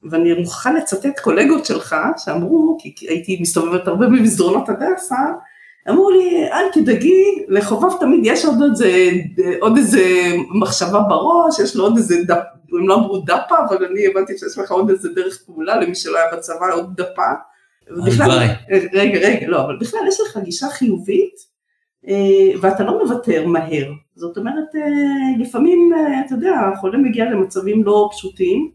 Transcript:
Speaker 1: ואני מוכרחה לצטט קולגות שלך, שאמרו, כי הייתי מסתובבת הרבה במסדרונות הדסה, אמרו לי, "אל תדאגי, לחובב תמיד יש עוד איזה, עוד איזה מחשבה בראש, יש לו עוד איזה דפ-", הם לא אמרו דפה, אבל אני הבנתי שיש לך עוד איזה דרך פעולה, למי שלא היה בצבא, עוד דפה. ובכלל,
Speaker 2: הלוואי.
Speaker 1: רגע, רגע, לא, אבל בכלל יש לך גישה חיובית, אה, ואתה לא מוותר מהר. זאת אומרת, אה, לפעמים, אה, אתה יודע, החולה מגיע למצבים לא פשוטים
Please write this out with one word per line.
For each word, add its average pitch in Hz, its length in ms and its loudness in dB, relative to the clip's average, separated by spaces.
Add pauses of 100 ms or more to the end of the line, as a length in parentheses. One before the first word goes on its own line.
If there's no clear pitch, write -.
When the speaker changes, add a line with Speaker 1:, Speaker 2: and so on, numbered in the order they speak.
(100)
Speaker 1:
ואני 170 220 2
מוכרחה 175 400 -2
לצטט 277 460 -2
קולגות 254 480 2
שלך, - 300 -4 (200)
שאמרו, 302 640 0
כי - 280 -18
הייתי 175 320 -4
מסתובבת 170 480 -2
הרבה 190 180 0
במסדרונות 214 600 2
הדסה, 269 480 -4 (720)
אמרו 381 220 4
לי, 359 420 4
"אל 339 200 0
תדאגי, 320 520 4 (240)
לחובב 208 400 0 (120)
תמיד 294 240 4
יש 311 200 2
עוד 277 260 2
איזה, 185 400 4 (500)
עוד 220 160 4
איזה 220 260 4 (580)
מחשבה 196 400 0
בראש, 311 580 2
יש - 180 -2
לו 185 80 0
עוד 226 120 2
איזה 175 200 2 (100)
דפ-", 170 460 -4
הם 175 160 0
לא 190 60 4
אמרו 196 240 0
דפה, 175 360 -2 (140)
אבל 185 220 -2
אני 202 160 0
הבנתי 190 320 -2
שיש - 200 -10
לך 247 120 -8
עוד 196 200 0
איזה 190 240 0
דרך 185 320 -6
פעולה, 175 300 -4
למי 180 180 -2
שלא 165 240 -6
היה 165 140 2
בצבא, 170 420 -6
עוד 185 220 -8
דפה. 180 260 -6 (680)
ובכלל, 165 400 2
Speaker 2:
הלוואי. 123 180 2 (460)
Speaker 1:
רגע, 202 240 2
רגע, 208 300 0
לא, 170 160 0
אבל 151 160 -6
בכלל 427 280 -6
יש 381 120 -2
לך 415 240 -4
גישה 175 240 -8
חיובית, 214 680 -2 (760)
אה, 196 520 4
ואתה 190 240 0
לא 415 200 0
מוותר 185 420 -2
מהר. 160 460 -2 (240)
זאת 170 200 -12
אומרת, 302 400 -8
אה, 277 680 -2
לפעמים, 339 540 4
אה, 285 300 0
אתה 262 80 -6
יודע, 349 180 0 (200)
החולה 196 260 -4
מגיע 226 260 2
למצבים 202 600 0
לא 208 280 4
פשוטים 190 640 -4